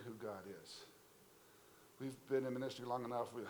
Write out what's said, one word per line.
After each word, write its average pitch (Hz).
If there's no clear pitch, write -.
who 113
God 104
is. -
We've 131
been 131
in 127
ministry 123
long 123
enough. 117
We, 120